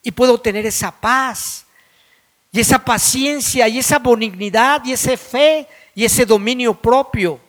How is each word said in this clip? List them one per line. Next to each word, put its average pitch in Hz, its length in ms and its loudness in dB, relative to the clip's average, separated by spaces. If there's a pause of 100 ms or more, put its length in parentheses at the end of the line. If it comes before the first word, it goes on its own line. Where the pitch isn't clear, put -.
y 226 100 -8
puedo 240 280 2
tener 214 260 -4
esa 202 340 -4
paz, 254 640 -4 (840)
y 214 80 -2
esa - 240 0
paciencia, 254 840 0
y 226 100 -2
esa 294 200 0
benignidad, 226 840 0
y 254 80 -4
esa 254 240 -2
fe, 302 520 0 (260)
y 208 100 -2
ese 240 220 2
dominio 226 540 0
propio 233 680 0